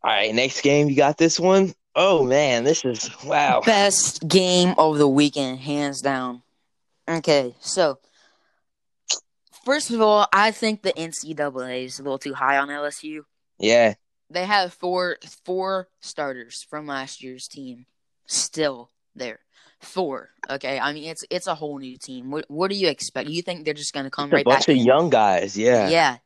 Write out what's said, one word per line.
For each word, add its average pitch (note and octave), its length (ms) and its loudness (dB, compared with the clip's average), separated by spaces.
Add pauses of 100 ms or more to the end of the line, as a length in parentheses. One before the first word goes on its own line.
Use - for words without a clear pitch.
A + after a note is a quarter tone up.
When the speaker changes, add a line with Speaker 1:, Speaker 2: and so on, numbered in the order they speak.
Speaker 1:
right, G#2 300 0
next B2+ 280 -2
game, D3 280 4
you C3+ 60 0
got C#3+ 220 4
this E3 220 2
one? F#3 340 4 (220)
Oh, F3 280 4
man, B2+ 400 2
this D3 220 0
is, B2 240 -4 (160)
wow. C#3+ 400 2
Speaker 2:
Best G3+ 600 2
game F3+ 500 4
of D#3 220 4
the D3 80 6
weekend, C#3 520 0
hands C#3+ 420 -6
down. B2+ 420 -4 (680)
Okay, C#3+ 520 0
so, D#3 380 0 (1700)
first C#4+ 260 -2
of A#3 100 -4
all, G#3 300 4
I G#3 200 4
think G#3+ 320 -4
the F#3+ 140 -2
N E3 160 -8
C D#3 200 -12
double C#3+ 300 -6
A B2+ 220 -8
is B2+ 140 -14
a C3+ 40 -16
little C3+ 160 -6
too C#3 140 -10
high C#3 240 0
on C#3 120 -2
L D3 160 -8
S - 180 -10
U. D3+ 220 -14 (340)
Speaker 1:
Yeah. A2+ 360 4 (340)
Speaker 2:
They F3 160 -6
have F#3+ 280 0
four, F3+ 440 -4 (280)
four F#3 420 -4 (140)
starters B2+ 680 -12
from D3+ 160 -12
last C3+ 380 -10
year's B2+ 240 -16
team B2+ 380 -18 (400)
still C3+ 680 -4 (240)
there. A#2+ 240 -12 (400)
Four, D#3 520 -6 (180)
okay? C3+ 300 -6
I C#3 120 -2
mean, D3+ 120 -12
it's, D#3+ 260 -14
it's F3+ 160 -6
a F3+ 80 -4
whole D3 240 -8
new C3 220 -16
team. B2+ 320 -14
What, D3+ 180 -8
what F3+ 220 -4
do G3+ 40 -4
you F#3+ 140 0
expect? - 400 -8
You D#3+ 140 -6
think E3+ 200 -10
they're D3+ 120 -4
just D3 180 -10
gonna C3+ 160 -8
come C#3+ 160 -6
Speaker 1:
It's C#3 80 0
a - 40 4
Speaker 2:
right C#3 80 2
Speaker 1:
bunch C3+ 160 6
Speaker 2:
back - 80 0
Speaker 1:
of D3 60 6
Speaker 2:
in? B2 100 4
Speaker 1:
young D3 260 6
guys, G2 440 4
yeah. A2 320 4
Speaker 2:
Yeah. C#3 380 2